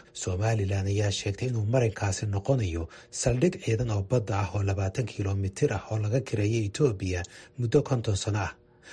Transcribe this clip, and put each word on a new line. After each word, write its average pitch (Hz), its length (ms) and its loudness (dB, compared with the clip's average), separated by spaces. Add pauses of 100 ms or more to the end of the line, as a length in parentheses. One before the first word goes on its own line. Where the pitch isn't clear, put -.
(100)
Somaliland 98 800 0
ayaa 101 220 2
sheegtay 104 380 -2
inuu 113 160 0
marinkaasi 110 640 0
noqonayo 98 640 0 (220)
saldhig 131 520 2
ciidan 113 280 0
oo 101 120 0
badda 98 380 0
ah 98 140 -2
oo 101 80 0
labaatan 98 440 0
kiiloomitir 98 680 0
ah 98 180 -4
oo 110 80 0
laga 107 220 0
kireeyay 110 460 0
Itoobiya 98 560 0 (360)
muddo 123 240 4
konton 113 340 0
sano 104 220 -2
ah. 92 140 -2 (400)